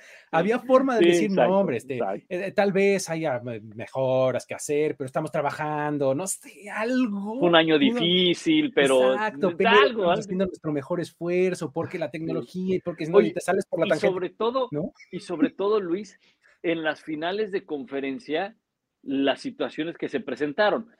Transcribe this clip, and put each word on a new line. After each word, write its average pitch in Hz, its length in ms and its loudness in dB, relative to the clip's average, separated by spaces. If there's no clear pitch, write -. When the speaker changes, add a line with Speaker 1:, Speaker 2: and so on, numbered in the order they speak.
Speaker 1:
había 202 280 2
forma 262 360 4
de 214 80 4
Speaker 2:
Sí, 170 40 8
Speaker 1:
decir, 175 220 4
Speaker 2:
exacto, 180 220 4
Speaker 1:
"No, 196 80 4
hombre, 160 180 0
este, 127 180 -8
Speaker 2:
exacto. 104 320 -4
Speaker 1:
eh, 185 240 -6
tal 202 220 2
vez 196 360 2
haya 160 300 -2
me-, 117 220 -10
mejoras 127 840 -2
que - 100 -10
hacer, 147 420 -2
pero 135 80 -8
estamos 156 260 -6
trabajando", 147 840 0
no 185 120 -4
sé, - 420 -10
algo 220 720 -2
Speaker 2:
Fue 175 80 4
un 170 80 6
año 160 200 6
Speaker 1:
pudo 151 40 6
Speaker 2:
difícil, 170 840 2
pero 131 400 4
Speaker 1:
Exacto, 139 340 -2
Speaker 2:
algo, 170 100 -4
Speaker 1:
pero 208 120 2
estamos 254 200 6
Speaker 2:
algo. 202 300 0
Speaker 1:
haciendo 185 280 -4
nuestro 160 260 -8
mejor 147 260 -4
esfuerzo, 175 720 -2
porque 165 280 -6
la 156 80 -4
Speaker 2:
Sí. - 40 -12
Speaker 1:
tecnología 170 640 -4
y 175 60 0
porque 165 240 -8
si 160 60 -4
no, 202 80 6
Speaker 2:
Oye, 160 100 6
Speaker 1:
y - 40 -6
te 175 80 -8
sales 190 260 0
por 175 120 -4
la 160 60 2
Speaker 2:
y - 40 2
Speaker 1:
tangente, 175 240 2
Speaker 2:
sobre 180 180 -4
todo, 247 400 -2
Speaker 1:
¿no? 156 220 -6
Speaker 2:
y 180 100 -8
sobre 165 300 -2
todo, 208 280 0
Luis, 190 400 -6
en 165 220 -2
las 151 200 -4
finales 180 480 -4
de 196 140 -4
conferencia, 139 880 -6
las 139 380 0
situaciones 147 580 -6
que 131 120 -6
se 135 100 -4
presentaron, 143 720 -2